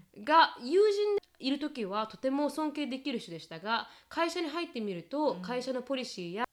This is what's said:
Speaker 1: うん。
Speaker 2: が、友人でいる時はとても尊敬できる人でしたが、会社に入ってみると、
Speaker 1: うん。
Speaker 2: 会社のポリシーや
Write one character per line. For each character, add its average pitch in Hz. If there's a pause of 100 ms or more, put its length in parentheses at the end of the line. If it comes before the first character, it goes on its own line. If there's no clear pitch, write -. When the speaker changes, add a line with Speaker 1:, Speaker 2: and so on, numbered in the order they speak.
(160)
Speaker 1:
う 208
ん。 208
Speaker 2:
が、 311
友 285 (120)
人 415
で 392 (180)
い 262
る 285
時 285
は 202
と -
て 269
も 285
尊 302
敬 294
で 262
き 269
る 233
人 -
で 165
し -
た 165
が、 214 (200)
会 330
社 349
に 339
入 330
っ -
て 247
み 208
る 170
と、 285
Speaker 1:
う 175
ん。 -
Speaker 2:
会 233
社 262
の 247
ポ 269
リ 254
シ -
ー 170
や 226